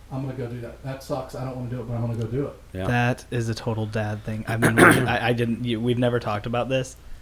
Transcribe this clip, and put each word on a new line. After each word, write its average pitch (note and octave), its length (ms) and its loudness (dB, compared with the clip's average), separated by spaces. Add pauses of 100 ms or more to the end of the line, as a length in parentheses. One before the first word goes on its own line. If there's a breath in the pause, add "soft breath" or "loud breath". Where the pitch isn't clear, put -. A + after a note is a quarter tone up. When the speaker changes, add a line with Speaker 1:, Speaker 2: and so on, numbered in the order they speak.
(100)
Speaker 1:
"I'm C3+ 120 -4
gonna B2+ 140 -6
go B2 120 -4
do A#2 140 -8
that. A2+ 200 -12
That C3+ 220 -8
sucks. - 320 -6
I B2+ 80 -6
don't B2+ 120 -6
wanna B2 140 -6
do B2 100 -4
it, A2 80 -8
but A#2+ 60 -4
I'm A#2 60 -2
gonna A#2 160 0
go A2+ 100 -2
do B2+ 200 0
it." - 80 -10 (180)
Speaker 2:
Yeah. F#2 160 -4
Speaker 3:
That B2 420 2
is A#2 180 0
a A2+ 60 0
total A2 320 -2
dad G#2+ 380 -2
thing. A2 240 -4
I've A2+ 120 0
been A2+ 140 4
really, C3 320 8
I, A#2+ 220 2
I B2+ 40 4
didn't, A#2 320 0
you, A2+ 160 0
we've A#2+ 180 2
never B2 200 4
talked G#2 280 -2
about A#2+ 220 0
this. C3 280 -2 (260 loud breath)